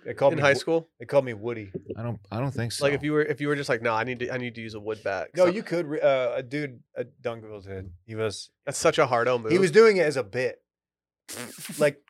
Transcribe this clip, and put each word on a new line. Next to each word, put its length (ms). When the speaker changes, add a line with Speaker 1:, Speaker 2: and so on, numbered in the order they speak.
Speaker 1:
They 80
called 200
Speaker 2:
In 40
Speaker 1:
me 60
Speaker 2:
high 100
Speaker 1:
Wo-, 60
Speaker 2:
school? 300
Speaker 1:
they 80
called 180
me 80
Woody. 380
Speaker 3:
I 60
don't, 160
I 80
don't 120
think 200
so. 140
Speaker 2:
Like, 80
if 80
you 100
were, 120
if 180
you 60
were 80
just 140
like, 120
"No, 140
I 80
need 160
to, 120
I 60
need 160
to 80
use 140
a 40
wood 240
bat." 320
Speaker 1:
No, 120
Speaker 2:
So 40
Speaker 1:
you 120
could 240
re-, 120
uh, 360
a 80
dude 360
at 280
Duncanville 420
did. 260
He 80
was 380
Speaker 2:
That's 100
such 220
a 80
hard-o 320
move. 120
Speaker 1:
He 60
was 140
doing 260
it 80
as 100
a 80
bit. 380
Speaker 2:
<laughs> 520
Speaker 1:
Like, 180